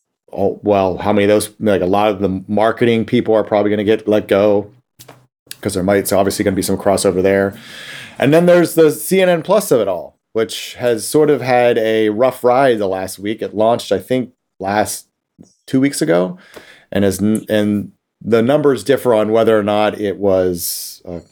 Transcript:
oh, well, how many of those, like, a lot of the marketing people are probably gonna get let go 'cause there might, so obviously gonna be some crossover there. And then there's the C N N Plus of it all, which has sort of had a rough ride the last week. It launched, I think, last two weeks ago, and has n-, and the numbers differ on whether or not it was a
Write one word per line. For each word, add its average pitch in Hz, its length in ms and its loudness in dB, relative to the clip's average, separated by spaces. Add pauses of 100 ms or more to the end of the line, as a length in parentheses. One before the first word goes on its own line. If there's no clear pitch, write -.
(360)
oh, 95 280 -2
well, 95 340 0
how 101 140 -2
many 101 120 2
of 101 40 2
those, 104 220 2 (100)
like, 101 200 0
a 87 60 0
lot 101 240 2
of 95 100 -4
the 92 280 -2
marketing 113 560 0
people 113 300 0
are 104 100 2
probably 104 260 0
gonna 104 140 -2
get 110 240 0
let 104 180 0
go 101 440 2 (920)
'cause 98 140 -6
there 92 100 -4
might, 98 240 0
so 95 100 2
obviously 98 260 0
gonna 98 120 0
be 98 40 0
some 92 160 -2
crossover 95 460 0
there. 98 320 0 (640)
And 139 160 2
then 175 120 4
there's 175 280 4
the 160 160 4
C 185 320 -2
N 180 80 2
N 165 120 0
Plus 196 280 -2
of 127 100 4
it 98 80 -2
all, 82 300 -8 (160)
which - 400 -4
has 120 320 -2
sort 151 240 2
of 135 100 0
had 120 380 2
a 110 320 2
rough 123 340 0
ride 123 340 4
the 101 100 -2
last 92 320 -6
week. 107 200 -6
It 95 140 -8
launched, 113 380 0
I 95 80 0
think, 127 320 -4 (280)
last 101 460 -4 (600)
two 135 140 0
weeks 139 220 0
ago, 180 340 0 (560)
and 101 120 0
has 95 180 0
n-, 107 260 0
and 104 440 -2 (280)
the 113 220 0
numbers 139 420 0
differ 123 300 2
on 107 180 2
whether 113 260 4
or 104 40 0
not 104 380 0
it 98 180 -4
was 92 880 -2
a 87 140 -12 (100)